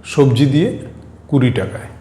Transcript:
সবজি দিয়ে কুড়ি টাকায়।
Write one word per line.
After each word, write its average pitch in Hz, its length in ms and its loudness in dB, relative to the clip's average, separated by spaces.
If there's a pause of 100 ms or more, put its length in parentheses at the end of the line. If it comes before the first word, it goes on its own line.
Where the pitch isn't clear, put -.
সবজি 135 400 2
দিয়ে 147 320 0 (500)
কুড়ি 127 240 2
টাকায়। - 380 -8 (120)